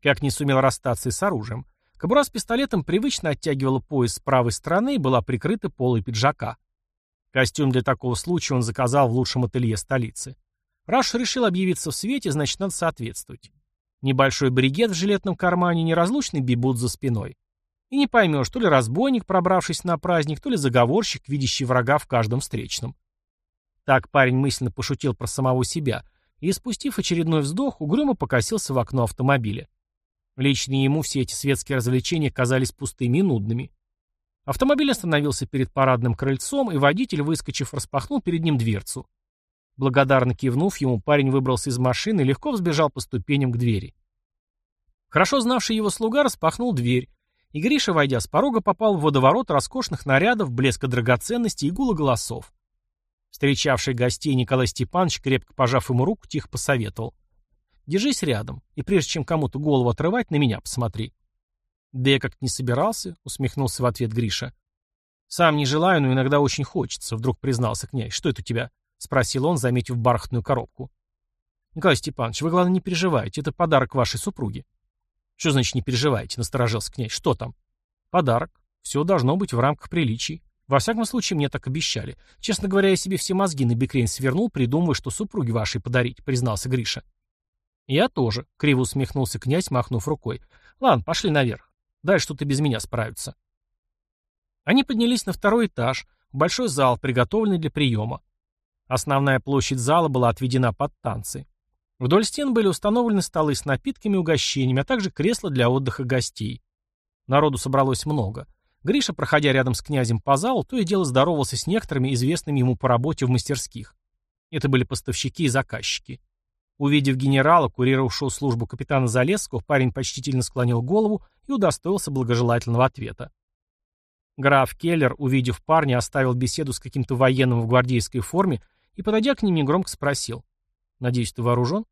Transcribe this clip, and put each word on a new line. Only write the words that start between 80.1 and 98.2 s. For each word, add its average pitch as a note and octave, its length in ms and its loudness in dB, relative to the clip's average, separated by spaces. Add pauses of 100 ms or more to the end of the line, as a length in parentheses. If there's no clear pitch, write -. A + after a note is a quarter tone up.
Во C3+ 120 2
всяком A3+ 260 0
случае, G#3+ 320 -4
мне C#3+ 120 0
так - 180 -8
обещали. C3 500 -6 (240)
Честно G3+ 280 -2
говоря, G3 220 4
я F#3 60 4
себе F#3+ 200 -4
все - 180 -4
мозги F3 300 0
на A#2+ 100 4
бекрень B2 320 0
свернул, C3+ 440 -2
придумывая, D3 440 0
что - 160 -6
супруге B2 420 -4
вашей A2 280 -2
подарить», — A#2+ 440 -2
признался B2 440 -2
Гриша. B2+ 340 -4 (840)
«Я E3 220 2
тоже», — A#2 380 -2 (100)
криво C#3 240 2
усмехнулся C3 580 -2
князь, D3+ 320 -2
махнув B2 380 -2
рукой. B2 320 -6 (400)
«Ладно, G#3 240 2
пошли E3 260 -2
наверх. C3+ 400 0 (320)
Дальше F3+ 260 2
тут D3 140 -8
и - 20 -4
без C#3 160 0
меня C3 200 0
справятся». - 540 -8 (1300)
Они B3 200 4
поднялись A#3 420 0
на F#3 60 -4
второй A3 340 2
этаж, B2+ 400 -4 (260)
в C3+ 40 -10
большой F3 320 2
зал, C3 280 2
приготовленный F3 640 0
для D#3 120 -2
приёма. B2 520 -2 (640)